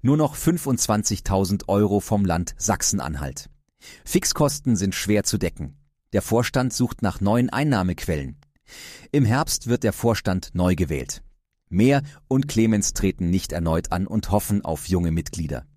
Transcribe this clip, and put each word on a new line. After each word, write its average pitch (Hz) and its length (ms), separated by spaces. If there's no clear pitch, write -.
nur 139 140
noch 151 180
fünfundzwanzigtausend 104 1300
Euro 101 320
vom 101 240
Land 87 340
Sachsen-Anhalt. 71 920
Fixkosten - 720
sind 95 220
schwer 104 260
zu - 160
decken. 80 380
Der 101 100
Vorstand 123 500
sucht - 280
nach 101 200
neuen 113 300
Einnahmequellen. 92 920
Im 143 120
Herbst 123 440
wird 117 160
der 104 80
Vorstand 104 640
neu 90 200
gewählt. 71 480
Mehr 131 340
und 135 220
Clemens 110 460
treten 92 360
nicht 92 220
erneut 82 400
an 90 160
und - 240
hoffen 101 320
auf - 240
junge 87 240
Mitglieder. 73 540